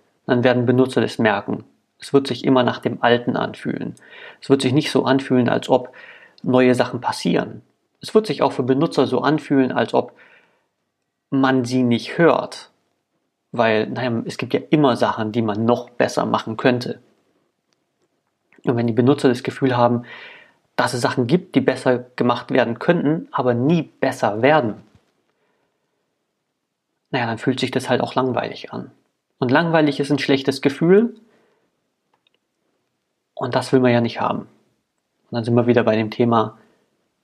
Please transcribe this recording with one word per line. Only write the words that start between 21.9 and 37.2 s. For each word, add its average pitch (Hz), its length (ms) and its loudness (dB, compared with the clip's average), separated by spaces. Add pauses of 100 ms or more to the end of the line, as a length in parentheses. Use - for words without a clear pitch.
gemacht 120 340 -2
werden 117 280 0
könnten, 165 520 0
aber 123 240 0
nie 147 280 2
besser 110 600 -4
werden, 131 320 2 (2250)
naja, 123 140 -2
dann 113 140 -4
fühlt 127 220 -2
sich 123 100 -4
das 120 180 -4
halt 123 140 0
auch - 120 -6
langweilig 120 600 -4
an. 123 160 -12 (480)
Und 123 120 -2
langweilig 156 500 2
ist 139 100 -2
ein 143 80 2
schlechtes 139 420 -2
Gefühl 190 560 2 (2250)
und 120 220 -8
das 127 180 -2
will 131 80 4
man 127 120 4
ja 120 100 2
nicht 113 180 -4
haben. - 200 -4
Und - 80 -18 (840)
dann 117 140 -6
sind 120 100 0
wir 117 120 4
wieder 120 180 4
bei 110 120 2
dem 110 140 -2
Thema, 117 480 0 (640)